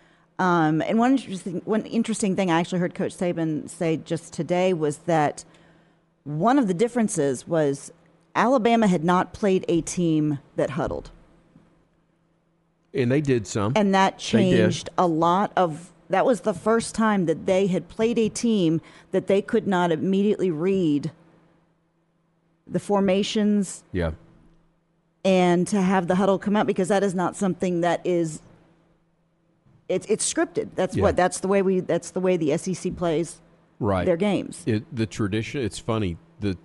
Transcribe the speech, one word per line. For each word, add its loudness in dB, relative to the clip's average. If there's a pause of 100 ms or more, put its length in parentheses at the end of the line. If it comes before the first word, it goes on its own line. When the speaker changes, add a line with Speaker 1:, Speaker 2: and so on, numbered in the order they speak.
(380)
Speaker 1:
Um, 2
and 0
one 4
interesting, -4
one -2
interesting -2
thing 0
I 2
actually -2
heard -2
Coach -4
Saban -4
say -2
just -8
today 0
was -2
that 0 (800)
one 2
of 2
the 0
differences 0
was -2 (420)
Alabama 2
had 2
not 2
played 0
a 2
team 0 (180)
that -2
huddled. -6 (1800)
Speaker 2:
And 0
they 2
did 2
some. -2
Speaker 1:
And 2
that 2
Speaker 2:
They 2
did. 4
Speaker 1:
changed 2
a 4
lot 2
of, -2 (180)
that 2
was 2
the -2
first -2
time 2
that -2
they 2
had -2
played 0
a 2
team 0 (320)
that -2
they 2
could -2
not 2
immediately 0
read 0 (1500)
the -4
formations. 0
Speaker 2:
Yeah. -2 (1120)
Speaker 1:
And 4
to 0
have 2
the 2
huddle 2
come 0
out, 2
because -2
that 2
is 0
not -2
something -2
that 0
is, -2 (1500)
it's, -4
it's -2
scripted. -2
That's -2
Speaker 2:
Yeah. 0
Speaker 1:
what, 2
that's 2
the -4
way 2
we, 2
that's -4
the -4
way 2
the 0
S -4
E -2
C -6
plays -4 (380)
Speaker 2:
Right. 0
Speaker 1:
their 2
games. -2
Speaker 2:
It, 0 (100)
the -2
tradition, -4
it's -6
funny, -2 (240)
the, -4